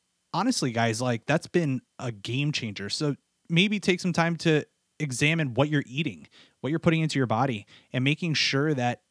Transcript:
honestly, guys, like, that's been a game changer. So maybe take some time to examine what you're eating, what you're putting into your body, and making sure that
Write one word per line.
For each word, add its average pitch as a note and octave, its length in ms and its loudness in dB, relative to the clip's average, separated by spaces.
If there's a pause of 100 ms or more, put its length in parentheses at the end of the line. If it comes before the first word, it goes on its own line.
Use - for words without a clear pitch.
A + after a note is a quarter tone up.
(320)
honestly, F3 400 0
guys, A#2 300 2
like, B2 240 -2
that's D3+ 200 0
been C#3+ 360 0 (160)
a B2 120 -8
game B2 420 -4
changer. G2+ 360 -6
So D3 280 -2 (340)
maybe G3 300 4
take F#3 200 0
some F3 140 -2
time E3 220 2
to D#3 280 2 (360)
examine C#3+ 540 0
what C#3 140 2
you're D3 180 0
eating, B2 400 -6 (340)
what B2+ 100 -4
you're D#3+ 80 0
putting E3 220 2
into D3+ 180 0
your C3 80 2
body, A2+ 400 0 (260)
and B2+ 120 0
making D3+ 300 0
sure C#3+ 400 0
that B2 360 -2